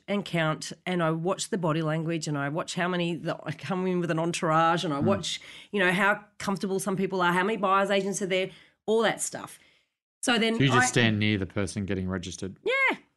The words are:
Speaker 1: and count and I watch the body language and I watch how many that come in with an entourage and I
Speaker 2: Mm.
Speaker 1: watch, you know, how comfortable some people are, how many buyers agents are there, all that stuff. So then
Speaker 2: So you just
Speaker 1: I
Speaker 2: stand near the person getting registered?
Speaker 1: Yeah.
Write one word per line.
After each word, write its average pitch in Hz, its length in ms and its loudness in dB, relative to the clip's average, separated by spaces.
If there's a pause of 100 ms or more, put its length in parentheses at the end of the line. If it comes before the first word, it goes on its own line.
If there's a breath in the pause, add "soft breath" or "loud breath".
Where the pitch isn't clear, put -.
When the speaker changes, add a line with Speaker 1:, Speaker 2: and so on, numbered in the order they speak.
Speaker 1:
and 202 160 -2
count 160 480 -2 (140)
and 180 160 -2
I 160 80 2
watch 165 400 -2
the 226 80 -2
body 165 240 0
language 160 460 -2
and 147 100 -2
I 143 120 -2
watch 160 260 -4
how 180 120 0
many 175 280 0
that 151 420 -6
come 185 300 -4
in 180 120 0
with 170 120 -2
an 160 80 0
entourage 165 680 2
and 156 80 -2
I 143 80 -2
Speaker 2:
Mm. 156 40 0
Speaker 1:
watch, 190 360 0 (300 loud breath)
you 208 80 -2
know, 180 120 4
how 202 320 2 (140)
comfortable 190 420 -2
some 190 160 -2
people 185 260 0
are, 175 120 4
how 185 100 4
many 214 140 0
buyers 285 320 4
agents 294 320 0
are 196 60 -4
there, 190 240 0 (340 loud breath)
all 220 160 2
that 196 180 2
stuff. - 380 -10 (640 soft breath)
So 240 160 2
then 226 200 2
Speaker 2:
So 135 60 4
you 139 60 6
just 123 100 6
Speaker 1:
I 247 60 6
Speaker 2:
stand 117 320 4
near 107 220 2
the 92 80 -4
person 101 400 -4
getting 92 200 -2
registered? 92 560 -6
Speaker 1:
Yeah. 508 340 0 (200)